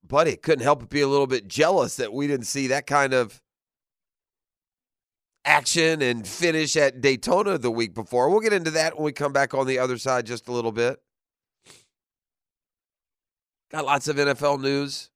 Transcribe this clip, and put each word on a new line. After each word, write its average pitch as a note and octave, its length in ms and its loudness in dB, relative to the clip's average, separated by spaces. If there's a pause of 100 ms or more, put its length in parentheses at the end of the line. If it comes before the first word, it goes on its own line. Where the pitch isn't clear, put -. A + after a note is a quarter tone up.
buddy, D3 340 2
couldn't D3 260 2
help C#3 160 4
but A#2 100 -16
be C#3+ 120 0
a C#3+ 60 4
little C#3 200 2
bit A#2+ 200 -4
jealous D3+ 500 2
that A2 160 -4
we C#3 140 -4
didn't C3+ 200 -2
see C#3 200 -4
that C3+ 200 -2
kind C#3 260 0
of A#2+ 280 -2 (2000)
action D#3+ 560 2
and A#2+ 260 -2
finish D#3 500 0
at C3+ 240 2
Daytona F3 560 2
the A#2+ 140 -2
week A2+ 220 -2
before. B2 360 0
We'll G3+ 100 4
get A3 140 0
into E3+ 180 -2
that D#3+ 240 0
when D#3 100 -4
we D3+ 60 -2
come C#3+ 220 -4
back C#3 200 -4
on C3+ 140 -2
the C3 120 -2
other B2+ 180 -2
side B2 280 -2
just A2+ 220 -12
a B2 40 -10
little A#2 200 -2
bit. A#2+ 300 -2 (2750)
Got D3+ 140 -6
lots C#3+ 220 0
of C#3+ 120 0
N C#3+ 80 4
F C#3 160 0
L C#3+ 140 2
news. C#3 580 -4